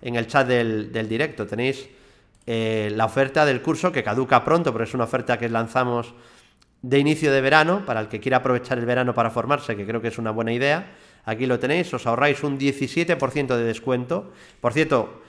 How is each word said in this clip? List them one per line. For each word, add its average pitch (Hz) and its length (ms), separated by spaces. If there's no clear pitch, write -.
en 120 140
el 117 100
chat 131 220
del, 113 460
del 110 160
directo. 113 360
Tenéis, 123 440
eh, 110 500
la 113 80
oferta 135 420
del 131 160
curso 165 300
que 123 120
caduca 120 420
pronto, 165 260
pero 113 140
es - 80
una 123 100
oferta 120 340
que 117 120
lanzamos 117 640
de 131 160
inicio 147 360
de 135 80
verano, 156 440
para 113 140
el 107 80
que 107 140
quiera 131 160
aprovechar 127 400
el 117 80
verano 123 280
para 113 180
formarse, 120 440
que 101 100
creo 113 160
que 117 60
es 110 100
una 110 140
buena 113 220
idea. 143 420
Aquí 113 200
lo 123 140
tenéis, 160 340
os 123 140
ahorráis 139 360
un 143 140
diecisiete 139 600
por 131 140
ciento 131 260
de 117 80
descuento. 123 680
Por 120 100
cierto, 147 580